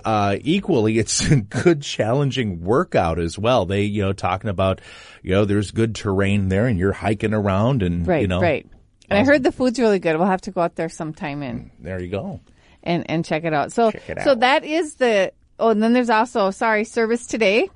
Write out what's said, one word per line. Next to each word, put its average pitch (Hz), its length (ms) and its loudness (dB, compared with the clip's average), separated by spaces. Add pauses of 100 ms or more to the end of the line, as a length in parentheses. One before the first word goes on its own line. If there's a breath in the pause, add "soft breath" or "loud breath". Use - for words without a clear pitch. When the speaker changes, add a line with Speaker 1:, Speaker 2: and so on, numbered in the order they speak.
Speaker 1:
uh, 101 380 0
equally, 123 560 2
it's - 240 0
<laughs> - 80 0
a 156 60 4
good, 139 480 2
challenging 117 800 -2
workout 92 580 2
as 82 180 -4
well. 107 300 2
They, 101 160 0
you 104 180 -2
know, 98 120 0
talking 95 360 -4
about, 95 320 0 (400 loud breath)
you 90 120 -2
know, 104 120 4
there's 101 240 0
good 113 240 0
terrain 98 560 0
there 98 160 2
and 110 140 0
you're 95 140 2
hiking 107 420 -2
around 104 480 2
and, 87 240 -2
Speaker 2:
Right, 160 160 2
Speaker 1:
you 101 40 0
know. 92 140 0
Speaker 2:
right. 151 240 0 (420)
And 202 120 0
I - 20 4
Speaker 1:
Awesome. 277 120 4
Speaker 2:
heard 285 100 2
the 339 80 2
food's 254 280 -2
really 214 200 2
good. 165 180 0
We'll 175 100 2
have 185 140 0
to 202 100 -12
go 180 100 -4
out 170 140 -2
there 165 140 -4
sometime 151 540 -8
and 120 260 -10 (100)
Speaker 1:
There 90 220 -10
you 90 80 -8
go. 135 300 -8 (420 soft breath)
Speaker 2:
and, 170 260 -4
and 160 160 -4
check 160 200 -4
it 160 100 -2
out. 143 180 -2
So, 226 200 2
Speaker 1:
Check - 180 -12
it - 140 -8
Speaker 2:
so 285 80 2
Speaker 1:
out. 240 80 2
Speaker 2:
that 262 260 2
is 302 300 -4
the, 214 360 2 (280)
oh, 226 100 2
and 214 140 2
then 233 100 2
there's 247 160 2
also, 220 400 2
sorry, 220 340 0
Service 226 440 -2
Today 226 480 2